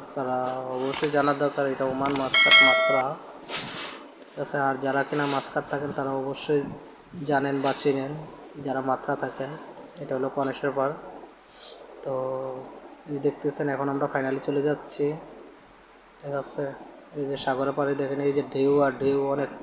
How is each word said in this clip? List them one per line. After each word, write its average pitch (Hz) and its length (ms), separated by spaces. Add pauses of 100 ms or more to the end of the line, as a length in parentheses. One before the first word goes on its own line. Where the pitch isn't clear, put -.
(160)
তারা 127 540
অবশ্যই 131 400
জানার 143 280
দরকার। 143 280
এটা 135 200
ওমান 135 340
মাস্কাট 135 440
মাত্রা, 127 520 (1120)
ঠিক - 100
আছে? 147 180
আর 135 240
যারা 139 220
কিনা 147 220
মাস্কাট 139 440
থাকেন 143 260
তারা 135 140
অবশ্যই 139 540 (600)
জানেন 139 360
বা 135 160
চেনেন, 135 340 (520)
যারা 131 180
মাত্রা 131 340
থাকেন। 139 580 (260)
এটা 143 160
হলো 131 140
কনেশ্বর 135 460
পাড়। 135 180 (1080)
তো 139 100 (960)
এই 147 80
দেখতেছেন 143 520
এখন 139 200
আমরা 139 240
finally 135 260
চলে 143 220
যাচ্ছি, 147 520 (1120)
ঠিক 143 100
আছে? 139 400 (420)
এই 147 100
যে 139 120
সাগরের 135 360
পাড়ে 143 220
দেখেন 139 260
এই 143 100
যে 143 120 (100)
ঢেউ 139 280
আর 139 180
ঢেউ, 139 280
অনেক 139 220 (140)